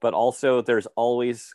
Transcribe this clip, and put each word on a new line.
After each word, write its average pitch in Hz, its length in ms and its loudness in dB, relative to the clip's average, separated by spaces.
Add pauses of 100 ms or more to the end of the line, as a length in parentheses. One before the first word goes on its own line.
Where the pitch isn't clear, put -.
But 113 120 0
also 123 480 2
there's 113 340 0
always 120 600 -2